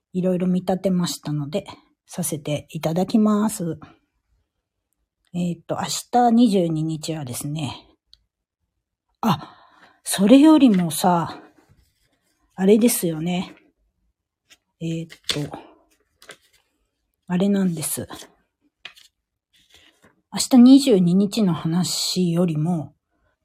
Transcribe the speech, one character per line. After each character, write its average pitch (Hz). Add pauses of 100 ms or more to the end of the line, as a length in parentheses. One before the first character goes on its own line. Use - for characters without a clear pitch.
(120)
い 185
ろ 185
い 180
ろ 185
見 180
立 185
て 196
ま 175
し -
た 151
の 147
で、 196 (400)
さ -
せ 160
て 147
い 156
た 160
だ 185
き 220
ま 214
す。 160 (1500)
え 175
ー 175
っ -
と、 -
明 - (300)
日 240
二 233
十 190
二 156
日 160
は 156
で 120
す -
ね、 147 (1400)
あ、 - (480)
そ -
れ 262
よ 311
り 269
も 180
さ、 170 (1160)
あ 190
れ 220
で 233
す 214
よ 156
ね。 180 (1300)
え 165
ー 165
っ -
と、 - (1700)
あ 180
れ 196
な 196
ん 180
で 156
す。 - (2250)
明 196
日 -
二 262
十 254
二 175
日 202
の 170
話 170
よ 175
り 156
も、 156 (480)